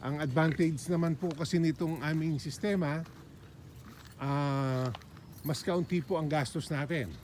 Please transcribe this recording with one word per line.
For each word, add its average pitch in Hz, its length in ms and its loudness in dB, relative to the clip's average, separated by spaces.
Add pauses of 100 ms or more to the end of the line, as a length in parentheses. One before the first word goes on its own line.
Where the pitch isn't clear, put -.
Ang 143 160 0
advantage 156 600 4 (120)
naman 165 240 4
po 175 160 -2
kasi 156 280 0
nitong 160 440 2
aming 156 320 2
sistema, 160 640 0 (1200)
ah, 139 720 2 (520)
mas 151 200 -2
kaunti 175 400 2
po 175 160 0
ang 156 80 0
gastos 147 440 0
natin 139 400 -2 (120)